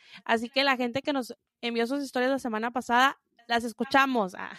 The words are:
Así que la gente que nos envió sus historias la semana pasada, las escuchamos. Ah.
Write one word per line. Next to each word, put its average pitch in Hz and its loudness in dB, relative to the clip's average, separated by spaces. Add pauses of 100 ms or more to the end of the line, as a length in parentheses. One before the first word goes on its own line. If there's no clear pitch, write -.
(240)
Así 233 0
que 269 2
la 269 2
gente 240 -2
que 294 -2
nos 254 -4 (280)
envió 233 0
sus 277 -2
historias 254 0
la 269 0
semana 226 -4
pasada, 247 2 (280)
las 233 0
escuchamos. 247 2
Ah. - -12